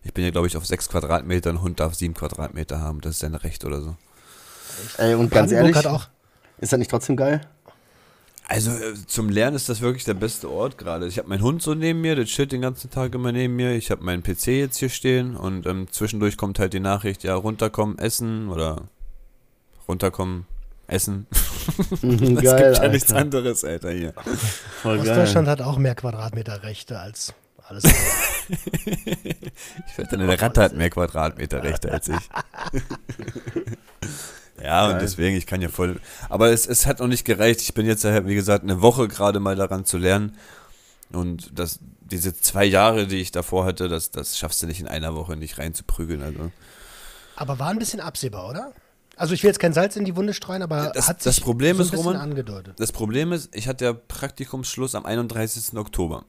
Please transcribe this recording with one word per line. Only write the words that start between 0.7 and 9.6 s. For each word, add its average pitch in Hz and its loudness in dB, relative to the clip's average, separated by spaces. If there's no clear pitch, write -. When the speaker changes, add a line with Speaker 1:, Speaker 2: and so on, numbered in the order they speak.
Speaker 1:
Quadratmeter, 85 0
ein 85 0
Hund 87 -2
darf 82 0
sieben 85 -2
Quadratmeter 78 -6
haben, 76 -6
das 80 -6
ist - -4
sein 76 -4
Recht - -8
oder 71 -4
so. 80 -10
Speaker 2:
Ey, 113 4
und 117 4
ganz 117 6
Speaker 3:
Brandenburg 165 8
Speaker 2:
ehrlich, - -
Speaker 3:
hat 151 4
auch 139 -2
Speaker 2:
ist - -2
das 131 4
nicht 123 0
trotzdem 123 0
geil? 147 4
Speaker 1:
Also, 110 0
äh, 110 -4
zum 110 0
Lernen 113 4
ist 131 -4